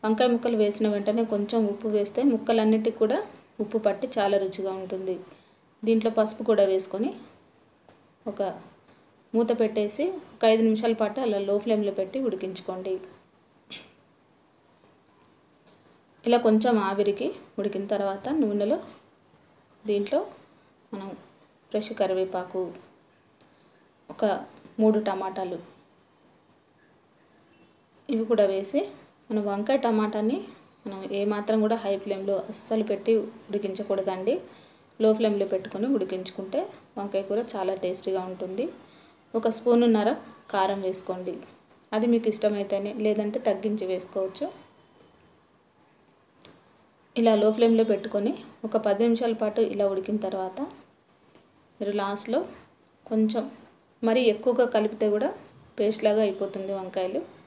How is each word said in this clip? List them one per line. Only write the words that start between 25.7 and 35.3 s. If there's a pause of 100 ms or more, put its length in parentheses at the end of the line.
ఇవి (100)
కూడా
వేసి (460)
మనం (100)
వంకాయ
టమాటాని (480)
మనం (220)
ఏమాత్రం
కూడా
హై (100)
ఫ్లేమ్లో (140)
అస్సలు
పెట్టి (340)
ఉడికించకూడదండి. (600)
లో
ఫ్లేమ్లో